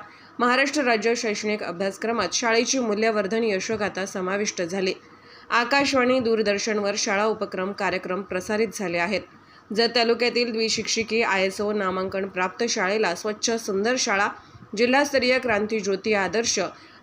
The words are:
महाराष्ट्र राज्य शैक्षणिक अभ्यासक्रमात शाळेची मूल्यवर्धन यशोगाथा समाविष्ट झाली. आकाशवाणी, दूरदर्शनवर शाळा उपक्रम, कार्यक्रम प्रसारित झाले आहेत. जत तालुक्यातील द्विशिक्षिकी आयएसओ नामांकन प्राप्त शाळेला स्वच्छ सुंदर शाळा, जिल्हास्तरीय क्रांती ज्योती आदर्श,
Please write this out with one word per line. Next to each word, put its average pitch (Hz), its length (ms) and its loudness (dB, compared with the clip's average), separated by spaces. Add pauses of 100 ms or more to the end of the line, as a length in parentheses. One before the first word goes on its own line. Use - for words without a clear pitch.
(380)
महाराष्ट्र 269 440 2
राज्य 233 320 2
शैक्षणिक 214 480 -2
अभ्यासक्रमात 196 720 -2
शाळेची 240 460 2
मूल्यवर्धन 220 680 0
यशोगाथा 196 600 -2
समाविष्ट 196 560 -4
झाली. 185 300 -2 (580)
आकाशवाणी, 262 720 2
दूरदर्शनवर 208 800 0
शाळा 208 260 0
उपक्रम, 202 480 -2
कार्यक्रम 185 500 -2
प्रसारित 208 520 -2
झाले 175 240 -2
आहेत. 175 240 0 (540)
जत 226 180 4
तालुक्यातील 233 580 2
द्विशिक्षिकी 220 680 0
आयएसओ 196 500 0
नामांकन 190 540 -2
प्राप्त 185 420 -4
शाळेला 202 460 0
स्वच्छ 214 360 -4
सुंदर 226 480 0
शाळा, 208 300 2 (480)
जिल्हास्तरीय 254 640 4
क्रांती 214 420 0
ज्योती 196 340 0
आदर्श, 202 460 0 (420)